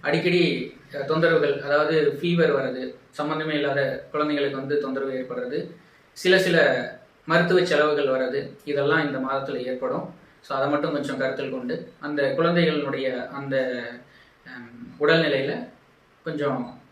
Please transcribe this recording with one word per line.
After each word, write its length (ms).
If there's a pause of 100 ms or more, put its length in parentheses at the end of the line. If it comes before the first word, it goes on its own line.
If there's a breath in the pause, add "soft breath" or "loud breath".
அடிக்கடி, 720 (160)
அஹ், 140
தொந்தரவுகள், 560
அதாவது 600
ஃபீவர் 320
வர்றது, 420 (160)
சம்பந்தமே 420
இல்லாத 600
குழந்தைங்களுக்கு 380
வந்து 280
தொந்தரவு 340
ஏற்படுறது, 580 (420 soft breath)
சில 260
சில 180 (680)
மருத்துவ 400
செலவுகள் 420
வர்றது, 440 (120)
இதெல்லாம் 420
இந்த 120
மாதத்துல 460
ஏற்படும். 500 (280 soft breath)
So, 160
அதை 120
மட்டும் 220
கொஞ்சம் 260
கருத்தில் 340
கொண்டு 480
அந்த 340
குழந்தைகளுடைய 960
அந்த, 260 (920 soft breath)
ஹம், 540
உடல்நிலையில 680 (560)
கொஞ்சம் 580 (100)